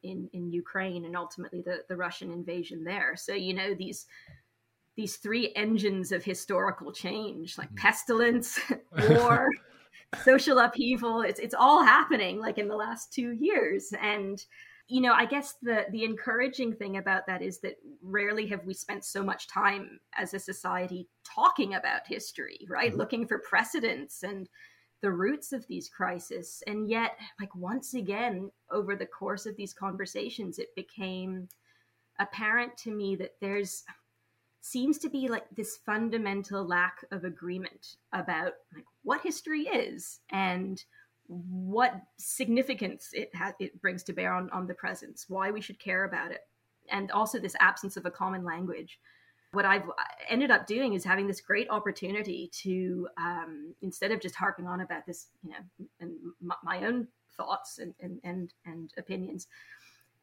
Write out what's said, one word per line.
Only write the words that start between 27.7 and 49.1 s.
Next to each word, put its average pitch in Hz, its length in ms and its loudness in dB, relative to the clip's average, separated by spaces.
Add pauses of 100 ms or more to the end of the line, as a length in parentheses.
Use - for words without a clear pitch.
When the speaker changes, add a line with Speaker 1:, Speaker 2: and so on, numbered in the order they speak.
Speaker 1:
again, 202 580 -4 (200)
over 196 240 0
the 196 100 -6
course 277 400 -6
of 214 100 -8
these 202 180 -10
conversations, 196 840 -6
it - 160 -10
became 185 720 -8 (720)
apparent 226 600 0
to 226 120 -8
me 202 240 -2
that 180 260 -8
there's, 196 420 -2 (800)
seems 269 380 0
to 311 100 -4
be, 262 180 -2
like, 226 160 -2 (120)
this - 300 -6
fundamental 208 800 -2
lack 180 460 0
of 185 120 -8
agreement 180 720 -10 (180)
about, 175 400 -2 (200)
like, 156 120 -18 (180)
what 277 180 0
history 311 400 -4
is - 580 -4 (100)
and 190 540 -2 (440)
what 185 760 0 (160)
significance 240 960 0
it - 220 -6
ha-, 185 240 -4
it 190 220 -8
brings 185 220 -2
to 190 100 -8
bear 185 200 -2
on, 185 180 -2
on 185 160 -4
the 180 60 -8
present, - 540 -8
why 190 240 -2
we 214 100 -6
should 202 180 -14
care 190 260 0
about 175 260 -4
it, - 100 -10 (480)
and 202 220 -4
also 220 280 2
this 180 200 -6
absence 196 380 4
of 180 80 -10
a 180 60 -2
common 190 320 -4
language. 175 560 -8 (540)